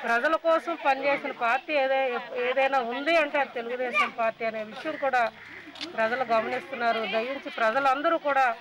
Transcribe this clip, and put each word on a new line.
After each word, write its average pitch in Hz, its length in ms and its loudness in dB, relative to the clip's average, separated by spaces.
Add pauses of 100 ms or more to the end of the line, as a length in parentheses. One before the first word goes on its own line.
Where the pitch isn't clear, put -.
ప్రజల 240 320 2
కోసం 330 500 2
పనిచేసిన 277 460 0
పార్టీ 247 420 -2
ఏదై-, 269 460 2 (140)
ఏదైనా 262 460 2
ఉంది 269 380 0
అంటే 294 220 2
అది 262 100 0
తెలుగుదేశం 247 600 -2
పార్టీ 226 360 -2
అనే 220 180 -4
విషయం 269 340 -8
కూడా 247 340 2 (640)
ప్రజలు 226 300 0
గమనిస్తున్నారు. 233 760 0
దయించి 226 500 -4
ప్రజలందరూ 277 680 2
కూడా 269 440 2